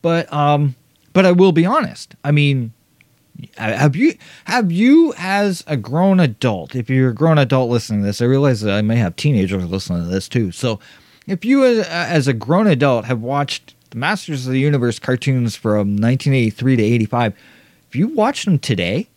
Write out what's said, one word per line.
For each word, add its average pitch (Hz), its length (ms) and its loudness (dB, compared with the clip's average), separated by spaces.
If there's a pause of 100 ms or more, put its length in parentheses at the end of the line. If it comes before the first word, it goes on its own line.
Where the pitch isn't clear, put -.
But, 170 300 -2
um, 147 420 0 (380)
but 190 120 4
I 180 80 6
will 180 200 6
be 165 120 2
honest. 175 500 -4 (100)
I 143 60 0
mean, 139 420 2 (840)
ha-, 110 160 -4
have 139 240 2
you, 277 180 2 (300)
have 208 260 0
you 262 460 4
as 190 500 -2
a 151 100 -2
grown 170 440 2
adult, 110 540 -2
if 123 160 -6
you're 131 200 4
a 113 40 -6
grown 156 240 2
adult 131 320 2
listening 107 300 -2
to 101 60 -2
this, 101 140 -4
I 120 60 2
realize 135 340 2
that 104 140 0
I 107 80 0
may 110 140 0
have 113 200 0
teenagers 95 480 0
listening 87 380 -4
to 87 80 -6
this 95 180 -4
too. 104 240 -2
So 113 260 -6 (480)
if 185 160 -6
you 262 220 2
as, 226 220 2
as 165 420 -2
a 131 60 0
grown 160 320 0
adult 127 400 2
have 120 160 -4
watched 139 520 -6 (160)
the 117 80 -10
Masters 147 480 -4
of 127 60 -4
the 131 80 0
Universe 131 380 0
cartoons 127 580 -2
from 104 400 -2
nineteen 123 380 0
eighty-three 123 420 0
to 113 60 2
eighty-five, 113 500 0 (560)
if - 80 -10
you 196 120 0
watch 277 360 -2
them 180 140 2
today 101 580 -2